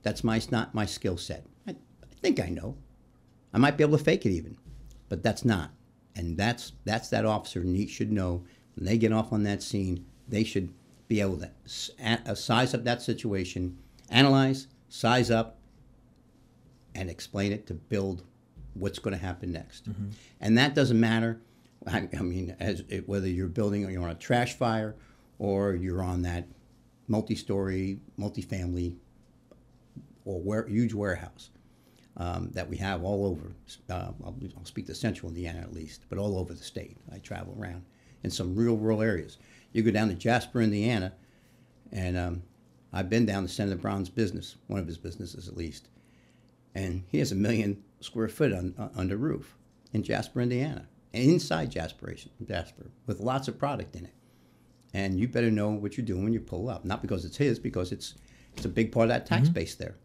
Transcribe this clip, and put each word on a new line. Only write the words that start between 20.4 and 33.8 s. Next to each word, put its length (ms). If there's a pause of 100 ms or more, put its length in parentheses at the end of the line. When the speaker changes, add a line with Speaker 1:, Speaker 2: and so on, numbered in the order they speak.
Speaker 1:
And 180
that 160
doesn't 240
matter. 420 (460)
I, 300
I 60
mean, 360
as 300
it, 200
whether 200
you're 200
building 360
or 60
you're 120
on 80
a 60
trash 380
fire 420 (420)
or 360
you're 280
on 200
that 260 (600)
multi-story, 880 (200)
multifamily, 760 (1300)
or 160
ware-, 280
huge 260
warehouse, 560 (680)
um, 360
that 160
we 80
have 260
all 240
over. 260 (360)